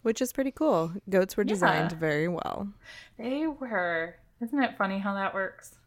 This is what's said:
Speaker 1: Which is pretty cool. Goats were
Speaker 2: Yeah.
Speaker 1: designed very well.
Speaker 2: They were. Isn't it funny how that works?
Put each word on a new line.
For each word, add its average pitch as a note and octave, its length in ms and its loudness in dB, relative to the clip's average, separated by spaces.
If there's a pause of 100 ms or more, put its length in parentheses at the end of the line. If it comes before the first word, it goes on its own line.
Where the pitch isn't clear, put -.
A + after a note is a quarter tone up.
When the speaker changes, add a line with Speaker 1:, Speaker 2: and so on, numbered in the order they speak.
Speaker 1:
Which A3+ 200 0
is B3+ 100 -2
pretty C4+ 180 0
cool. F3 420 2 (180)
Goats F#3+ 260 4
were G#3+ 80 2
Speaker 2:
Yeah. G3 100 0
Speaker 1:
designed F3 380 4
very D#3+ 360 0
well. F3 400 -4 (500)
Speaker 2:
They C4 280 -2
were. F3+ 720 -2 (240)
Isn't C4 220 0
it - 160 0
funny F#3+ 200 0
how G3 160 -2
that G3 200 -2
works? - 420 -6 (100)